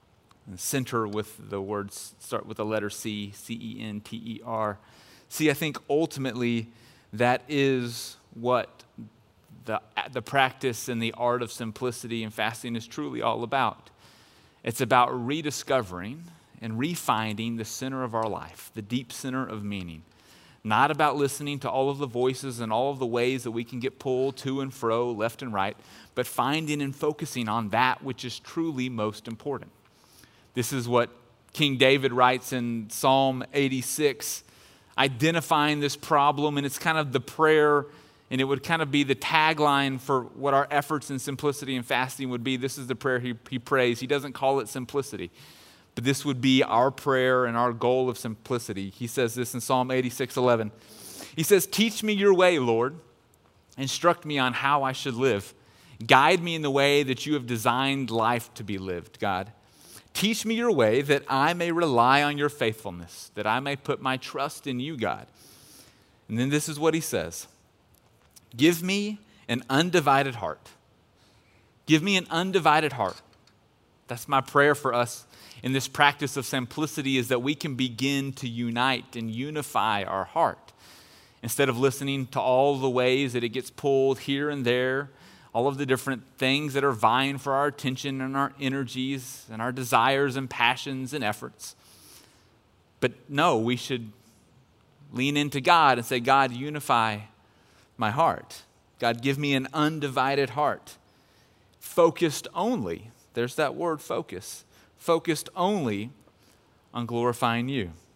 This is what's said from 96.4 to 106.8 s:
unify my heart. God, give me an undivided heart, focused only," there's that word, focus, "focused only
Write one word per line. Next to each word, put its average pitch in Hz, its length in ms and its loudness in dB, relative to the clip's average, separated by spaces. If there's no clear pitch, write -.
unify 123 680 0
my 110 140 0
heart. 131 520 0
God, 117 240 0
give 139 160 0
me 143 160 0
an 135 180 -2
undivided 143 800 0
heart, 127 480 -2
focused 165 720 2
only," 117 560 -4
there's 120 220 -4
that 139 200 0
word, 160 280 -4
focus, - 640 -8
"focused 165 580 0
only 147 560 0